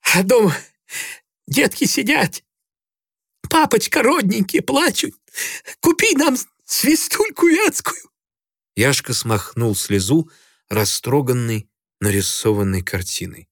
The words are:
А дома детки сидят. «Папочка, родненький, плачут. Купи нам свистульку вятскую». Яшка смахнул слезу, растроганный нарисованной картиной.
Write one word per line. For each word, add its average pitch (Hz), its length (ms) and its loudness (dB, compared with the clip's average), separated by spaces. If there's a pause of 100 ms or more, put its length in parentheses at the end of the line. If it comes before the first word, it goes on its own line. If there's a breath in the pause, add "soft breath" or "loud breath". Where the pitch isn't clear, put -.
(140)
А 180 80 2
дома 208 340 4 (880 loud breath)
детки - 380 0
сидят. 262 580 -2 (1080)
«Папочка, 294 520 2
родненький, 226 600 0
плачут. 277 520 -2 (680 loud breath)
Купи 339 360 2
нам 277 200 2 (280)
свистульку - 840 0
вятскую». - 640 0 (640)
Яшка 123 380 0
смахнул 113 640 -2
слезу, 104 540 0 (380 soft breath)
растроганный 117 1000 -2 (320)
нарисованной 98 840 0
картиной. - 680 -8